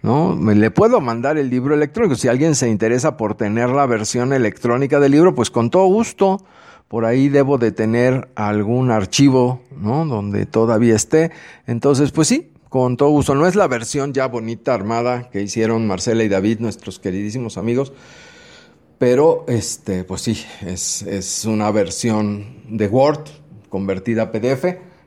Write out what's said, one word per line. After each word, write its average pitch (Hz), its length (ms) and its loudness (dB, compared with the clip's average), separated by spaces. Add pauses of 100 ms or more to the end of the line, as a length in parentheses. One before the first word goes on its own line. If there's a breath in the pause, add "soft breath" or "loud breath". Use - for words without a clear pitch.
¿no? 147 320 2
Me, 107 220 2
le 107 160 4
puedo 226 300 4
mandar 123 360 -2
el 139 120 -2
libro 127 260 0
electrónico. 151 400 0
Si 127 140 0
alguien 147 260 2
se 127 140 0
interesa 117 480 0
por 107 180 -2
tener 113 340 -2
la 139 160 2
versión 123 460 -2
electrónica 127 720 0
del 139 100 4
libro, 156 240 6
pues 120 140 0
con 117 220 0
todo 190 160 4
gusto. 196 580 0 (420 loud breath)
Por 113 160 -4
ahí 127 240 2
debo 139 300 4
de 113 160 2
tener 120 600 0
algún 107 560 0
archivo, 127 720 2 (140)
¿no? 135 300 -2
Donde 101 400 -4
todavía 113 500 2
esté. 160 360 0 (360 loud breath)
Entonces, 131 440 0
pues 156 180 0
sí, 277 240 -2 (160)
con 127 260 0
todo 143 140 2
gusto. 143 260 2
No 147 100 2
es 180 100 2
la 196 120 4
versión 135 460 -4
ya 131 140 -2
bonita, 117 460 -4
armada, 120 580 -2
que 98 100 -6
hicieron 113 440 -2
Marcela 110 380 0
y 107 60 0
David, 101 320 0
nuestros 107 360 -8
queridísimos 104 600 -6
amigos, 120 340 -4 (1040 loud breath)
pero, 143 520 4
este, 98 560 -4
pues 92 160 -8
sí, 110 240 -4 (160 loud breath)
es, - 400 -8
es 98 420 -8
una 107 280 -2
versión 104 1000 -4
de 107 180 -2
Word 139 380 0 (420)
convertida 98 560 -4
a 110 80 -8
P 113 80 -6
D 123 140 -2
F 180 280 -4 (260 loud breath)